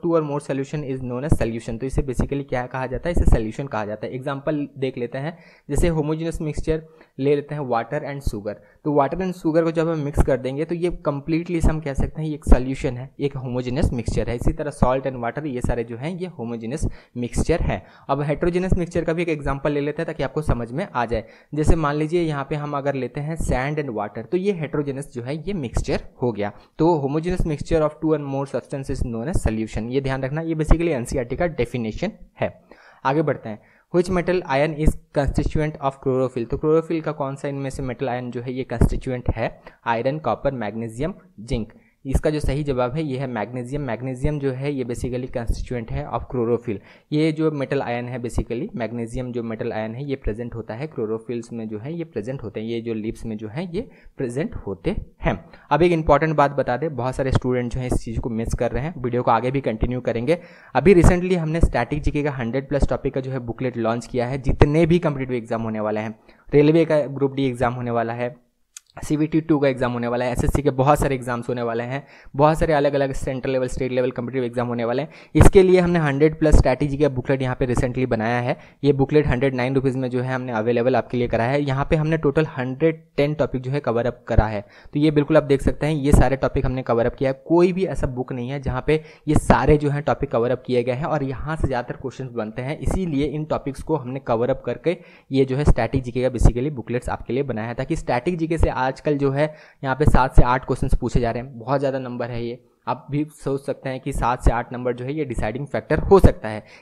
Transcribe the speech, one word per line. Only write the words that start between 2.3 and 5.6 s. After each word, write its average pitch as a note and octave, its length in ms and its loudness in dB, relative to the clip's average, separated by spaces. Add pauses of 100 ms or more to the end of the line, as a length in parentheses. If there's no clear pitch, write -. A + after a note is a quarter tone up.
क्या B2 180 -4
कहा C3 200 -8
जाता B2 220 -8
है? F3 60 -2
इसे F3+ 120 2
सॉल्यूशन A#2 400 2
कहा G#2+ 180 -4
जाता G#2+ 220 -8
है। A2+ 80 -8
एग्जांपल C#3 520 -4 (120)
देख C3 200 -4
लेते A#2+ 200 -6
हैं, D#3+ 180 -8 (320)